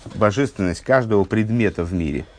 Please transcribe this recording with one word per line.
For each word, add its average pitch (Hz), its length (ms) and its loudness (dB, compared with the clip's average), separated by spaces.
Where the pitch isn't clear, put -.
божественность 104 640 0
каждого 113 440 2
предмета 110 600 0
в 87 80 -6
мире. 76 320 -2